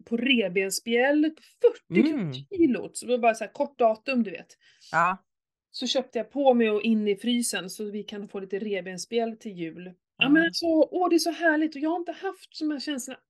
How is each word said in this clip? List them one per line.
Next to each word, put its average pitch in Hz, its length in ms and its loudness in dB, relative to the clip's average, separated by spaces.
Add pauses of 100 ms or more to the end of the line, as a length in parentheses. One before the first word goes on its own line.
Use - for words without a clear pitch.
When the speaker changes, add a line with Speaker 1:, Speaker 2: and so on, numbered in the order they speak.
Speaker 1:
på 233 120 0
revbensspjäll. 233 1120 2 (580)
Fyrtio 233 240 4
Speaker 2:
Mm. 196 200 -4
Speaker 1:
kilot. 240 640 0
Så - 100 -12
det 226 60 -2
var 247 60 2
bara 226 160 4
så 220 100 -8
här 202 80 -10
kort - 260 -4
datum, 233 440 2
du 190 80 -4
vet. - 180 -12 (440)
Speaker 2:
Ja. 175 300 2 (480)
Speaker 1:
Så - 160 -8
köpte 247 320 -2
jag 220 120 -4
på 269 240 6
mig 233 160 4
och 208 120 0
in 214 260 2
i 202 80 2
frysen 220 540 -2
så 208 200 -8
vi 208 140 -6
kan 208 240 -10
få 202 120 -10
lite 196 180 -6
revbensspjäll 208 760 -4
till 220 160 -12
jul. 170 320 -8 (340)
Ja, - 60 -12
Speaker 2:
Ja. 262 40 -4
Speaker 1:
men 311 140 4
alltså, 339 240 -4
åh, 330 420 0
det 349 80 2
är - 20 -2
så 330 120 -2
härligt. 311 460 0
Och 277 40 -12
jag 311 100 -2
har 339 60 -2
inte 349 160 -8
haft - 480 -12
de 311 100 -2
här 285 100 -6
känslorna 262 500 -8